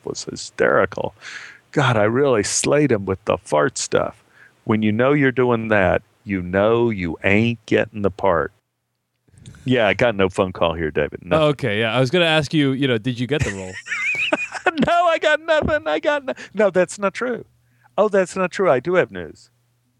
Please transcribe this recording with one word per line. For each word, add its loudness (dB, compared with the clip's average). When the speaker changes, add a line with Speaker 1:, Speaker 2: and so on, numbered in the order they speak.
Speaker 1:
was -10
hysterical. -2
God, 0
I 2
really 2
slayed 0
him 0
with -4
the 0
fart -2
stuff." -4
When 0
you 2
know 2
you're 2
doing 0
that, 2
you -2
know 2
you -4
ain't 2
getting 0
the 0
part. 0
Yeah, 4
I 4
got 2
no 2
phone 0
call 0
here, -2
David. -4
Nothing. 2
Speaker 2:
Okay, -4
yeah. -2
I 2
was 0
gonna 2
ask 0
you, 2
you 0
know, 2
did -4
you -4
get -2
the -4
role? -10
Speaker 1:
<laughs> -14
No, 2
I 2
got 0
nothing. -2
I 0
got -2
no-, -6
no, 2
that's 0
not -2
true. -8
Oh, 4
that's 0
not -2
true. 2
I 4
do -2
have 2
news. -12